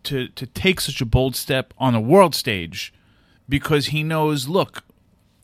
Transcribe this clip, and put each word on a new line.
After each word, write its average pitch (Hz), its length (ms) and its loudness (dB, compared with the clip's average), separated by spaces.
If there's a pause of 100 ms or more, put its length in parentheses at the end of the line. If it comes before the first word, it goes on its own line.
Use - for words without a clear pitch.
to, 131 240 -6
to - 180 -14
take - 340 0
such - 220 -4
a - 20 0
bold 127 320 2
step - 400 -4
on 127 180 2
a 113 60 2
world 165 340 6
stage? 92 600 -6 (560)
Because 139 380 0
he 151 140 -4
knows, 156 460 -2
look, 170 340 -2 (600)